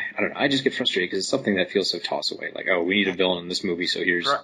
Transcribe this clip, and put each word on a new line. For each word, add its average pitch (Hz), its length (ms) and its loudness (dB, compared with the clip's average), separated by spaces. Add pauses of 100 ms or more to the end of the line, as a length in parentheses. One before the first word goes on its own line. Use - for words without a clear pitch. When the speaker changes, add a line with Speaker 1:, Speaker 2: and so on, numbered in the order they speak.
(160)
Speaker 1:
I - 40 -2
don't 101 140 0
know, - 40 -8
I 135 100 2
just 135 140 2
get 135 120 0
frustrated 92 360 0
'cause 95 100 -2
it's - 80 -4
something 113 280 2
that 90 140 0
feels 95 200 2
so - 80 -2
toss - 340 -2
away. - 220 -10
Like, - 160 -8
"Oh, 87 120 4
we 92 140 2
need 95 120 4
a 92 60 0
villain 90 280 2
in 87 60 -8
this 90 160 -4
movie, 87 220 0
so 87 180 -2
here's 87 220 2
Speaker 2:
Tr-, 143 180 2